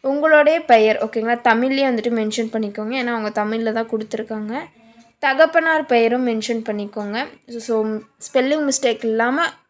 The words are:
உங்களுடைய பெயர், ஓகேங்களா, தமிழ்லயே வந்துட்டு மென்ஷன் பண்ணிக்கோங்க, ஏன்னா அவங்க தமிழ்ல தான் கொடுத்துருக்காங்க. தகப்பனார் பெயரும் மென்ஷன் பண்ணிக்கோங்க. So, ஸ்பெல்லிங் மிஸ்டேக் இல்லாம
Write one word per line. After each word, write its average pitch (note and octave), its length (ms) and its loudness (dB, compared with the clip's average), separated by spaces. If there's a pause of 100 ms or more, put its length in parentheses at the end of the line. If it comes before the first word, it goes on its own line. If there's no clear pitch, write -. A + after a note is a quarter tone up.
உங்களுடைய D4+ 600 4
பெயர், A3 440 4
ஓகேங்களா, A3+ 380 -2
தமிழ்லயே C4 460 2
வந்துட்டு A#3 220 -2 (100)
மென்ஷன் A3 320 -4
பண்ணிக்கோங்க, A3 500 -4
ஏன்னா - 20 -4
அவங்க G#3+ 380 -4
தமிழ்ல A3 280 -2
தான் A3+ 180 -4
கொடுத்துருக்காங்க. G#3+ 680 -6 (600)
தகப்பனார் D#4 680 2
பெயரும் A#3+ 420 2
மென்ஷன் A3+ 420 -2
பண்ணிக்கோங்க. G#3 580 -6 (300)
So, A3 400 -2
ஸ்பெல்லிங் C#4 720 -2
மிஸ்டேக் A#3+ 380 -2
இல்லாம A#3+ 420 0 (220)